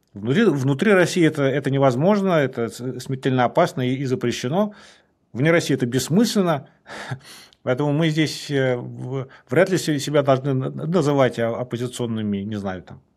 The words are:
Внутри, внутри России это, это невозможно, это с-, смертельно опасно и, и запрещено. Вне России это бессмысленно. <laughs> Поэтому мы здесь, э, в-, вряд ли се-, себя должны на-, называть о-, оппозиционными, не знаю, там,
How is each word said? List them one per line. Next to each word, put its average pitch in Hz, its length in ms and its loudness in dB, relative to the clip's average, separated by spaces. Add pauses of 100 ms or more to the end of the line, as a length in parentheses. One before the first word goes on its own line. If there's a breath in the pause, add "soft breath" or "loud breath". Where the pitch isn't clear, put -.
(140)
Внутри, 127 300 0
внутри 143 480 2
России 180 340 4
это, 143 160 0
это 135 280 0
невозможно, 147 640 2
это 127 340 0
с-, 123 320 -8
смертельно 131 440 0
опасно 139 440 0
и, 127 80 0
и 139 100 -6
запрещено. 127 640 -2 (600 loud breath)
Вне 135 180 2
России 160 240 2
это 127 120 0
бессмысленно. 165 800 0 (420 loud breath)
<laughs> 135 80 -8 (460 loud breath)
Поэтому 139 280 0
мы 156 180 2
здесь, 151 420 -2
э, 131 240 0
в-, 127 500 -10 (240 loud breath)
вряд 190 200 4
ли 180 80 0
се-, 147 200 -2
себя 143 240 0
должны 135 320 2
на-, 131 160 -2
называть 143 680 0
о-, 113 200 -2
оппозиционными, 117 800 -4
не 104 180 -6
знаю, 95 260 -8
там, - 180 -20 (160)